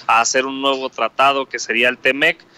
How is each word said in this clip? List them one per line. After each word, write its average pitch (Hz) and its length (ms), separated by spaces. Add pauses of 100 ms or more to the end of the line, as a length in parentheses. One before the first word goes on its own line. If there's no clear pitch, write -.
a 113 140
hacer 127 240
un 135 160
nuevo 135 280
tratado 135 580
que 120 120
sería 120 300
el 123 80
temec, 147 400 (200)